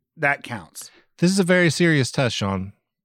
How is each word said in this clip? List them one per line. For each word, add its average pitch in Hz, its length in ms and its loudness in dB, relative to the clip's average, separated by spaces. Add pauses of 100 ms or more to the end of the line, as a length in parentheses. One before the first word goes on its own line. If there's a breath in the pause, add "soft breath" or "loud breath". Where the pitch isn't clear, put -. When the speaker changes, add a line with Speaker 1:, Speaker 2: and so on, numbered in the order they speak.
(180)
Speaker 1:
that 143 260 -2
counts. - 480 -14 (260 soft breath)
Speaker 2:
This 175 140 2
is 196 80 2
a 190 40 2
very 175 260 4
serious 156 420 2
test, 127 240 -2
Sean. 98 380 -4 (320)